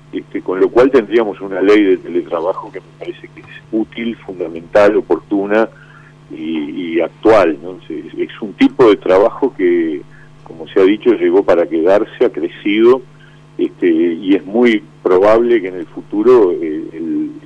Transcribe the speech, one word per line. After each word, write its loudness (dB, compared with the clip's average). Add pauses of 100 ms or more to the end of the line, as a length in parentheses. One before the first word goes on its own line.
(120)
este, -10
con -4
lo 4
cual 2
tendríamos 0
una -8
ley 4
de 2
teletrabajo -6
que -16
me -20 (140)
parece -14
que -20
es -20 (260)
útil, -6
fundamental, -2
oportuna -2 (640)
y, -8 (240)
y 0
actual, 2
¿no? -14 (100)
Es, -12
es -10
un -10
tipo 2
de 4
trabajo 0
que, -2 (420)
como -18
se -2
ha 6
dicho, 2
llegó 2
para 2
quedarse, 0
ha 2
crecido, 0 (720)
este, -2
y 0
es -2
muy 0 (200)
probable 2
que -6
en -10
el -10
futuro, 2
eh, -6
el, -6 (140)